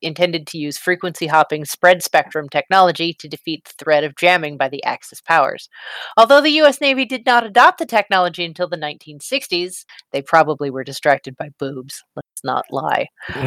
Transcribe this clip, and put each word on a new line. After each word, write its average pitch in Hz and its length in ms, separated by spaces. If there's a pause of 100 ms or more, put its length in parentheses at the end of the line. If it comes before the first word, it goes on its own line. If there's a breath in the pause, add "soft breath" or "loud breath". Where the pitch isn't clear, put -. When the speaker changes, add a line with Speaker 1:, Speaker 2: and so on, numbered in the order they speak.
Speaker 1:
intended 165 420
to - 140
use 147 180
frequency 175 480
hopping 156 400
spread 180 380
spectrum 151 440
technology 170 640
to - 160
defeat 156 380
the - 140
threat 151 240
of 147 120
jamming 170 400
by 135 140
the 135 140
Axis - 360
powers. - 480 (480 loud breath)
Although 262 260
the 302 100
U 302 140
S 269 140
Navy 269 260
did 254 200
not 240 180
adopt 247 360
the 330 80
technology 180 580
until 170 220
the 165 100
nineteen 151 420
sixties, 185 640 (260 loud breath)
they 139 100
probably 151 480
were 131 140
distracted 135 540
by 151 200
boobs. 135 460 (120)
Let's - 280
not 131 260
lie. 143 380 (220 loud breath)
Speaker 2:
<laughs> - 40 (140)